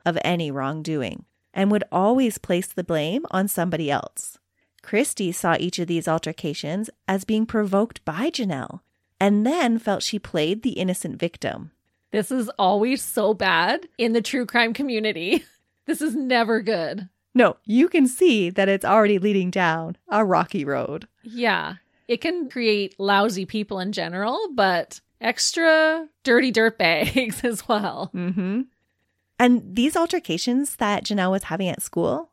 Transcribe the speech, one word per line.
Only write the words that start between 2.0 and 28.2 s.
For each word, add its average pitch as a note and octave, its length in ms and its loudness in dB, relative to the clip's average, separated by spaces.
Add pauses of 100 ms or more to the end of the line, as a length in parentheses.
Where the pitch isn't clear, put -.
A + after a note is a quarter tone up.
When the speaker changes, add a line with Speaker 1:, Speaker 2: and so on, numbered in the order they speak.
Speaker 1:
place F3+ 300 -2
the - 160 -6
blame E3+ 480 -2
on F#3+ 160 0
somebody E3+ 420 -2
else. - 480 -6 (440)
Christy G3+ 500 -2
saw F3 280 0
each F3 200 -4
of E3+ 80 -4
these E3 200 -2
altercations D#3+ 840 -4 (180)
as F#3+ 180 0
being A3 200 0
provoked G#3+ 580 0
by F#3+ 260 -4
Janelle, F#3 520 -4 (380)
and G#3 260 4
then B3+ 340 2
felt G3+ 240 -2
she - 160 -4
played E3+ 440 -2
the B3 80 0
innocent F3+ 460 -4
victim. - 540 -6 (400)
Speaker 2:
This G3+ 200 -2
is B3 260 -2
always G#3 440 2
so A3 320 0
bad F#3+ 540 2 (100)
in A#3 160 0
the A#3 80 2
true B3 240 -2
crime A#3 280 0
community. A3 760 -2
<laughs> - 40 -20 (340)
This D4+ 140 -4
is C#4+ 160 -2
never A#3 440 2
good. F3+ 460 -4 (260)
Speaker 1:
No, A3+ 300 6
you B3 240 4
can D4 200 4
see A#3 420 2
that F#3+ 180 0
it's G3 160 2
already G#3 360 4
leading F#3+ 320 2
down E3 440 0 (140)
a A3 160 2
rocky E3+ 400 0
road. C#3 420 -4 (160)
Speaker 2:
Yeah. G#3+ 520 -2 (340)
It A#3+ 100 0
can E4+ 300 -4
create G#3+ 500 0
lousy G3 460 0
people G3+ 340 -6
in F#3+ 140 -6
general, G3+ 600 -4
but G3 460 0 (220)
extra D#4 880 2 (140)
dirty B3+ 280 4
dirtbags A3 920 2
<laughs> - 20 -
as A#3 240 -4
well. G3+ 440 -2
Speaker 1:
Mm-hmm. F#3 500 -2 (760)